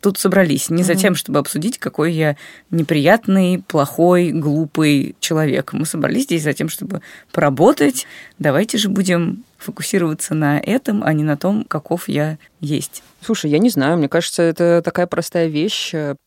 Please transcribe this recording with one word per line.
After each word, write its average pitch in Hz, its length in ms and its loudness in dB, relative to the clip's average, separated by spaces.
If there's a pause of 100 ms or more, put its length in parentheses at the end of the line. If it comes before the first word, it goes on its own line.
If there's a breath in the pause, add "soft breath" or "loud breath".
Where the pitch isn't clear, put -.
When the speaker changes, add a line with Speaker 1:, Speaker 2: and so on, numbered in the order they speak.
Speaker 1:
тут 196 180 0
собрались, 185 520 2
не 170 120 2
за 175 100 2
Speaker 2:
Мгм. 190 80 2
Speaker 1:
тем, 190 140 2
чтобы - 260 -2
обсудить, 156 380 -4
какой 151 340 -2
я 156 240 0 (340 loud breath)
неприятный, 180 960 2
плохой, 170 640 2
глупый 151 880 0
человек. 156 520 -2
Мы 180 120 -4
собрались 196 400 -2
здесь 165 200 -2
за 151 80 0
тем, 160 160 -4
чтобы - 340 -10 (300 loud breath)
поработать. 214 720 2 (320 loud breath)
Давайте 175 400 0
же 202 100 -2
будем 185 540 0 (160)
фокусироваться - 760 -4
на 147 260 0
этом, 214 420 -2
а 160 120 0
не 151 100 0
на 151 140 0
том, 202 260 -2
каков - 440 -6
я 151 300 -2 (220 soft breath)
есть". 147 420 -6 (220)
Speaker 2:
Слушай, 196 260 -2
я 147 80 4
не 226 120 4
знаю, 151 260 2
мне 147 120 0
кажется, - 340 -2
это 170 420 2
такая 175 220 -2
простая 170 420 -2
вещь. 160 440 -4 (340)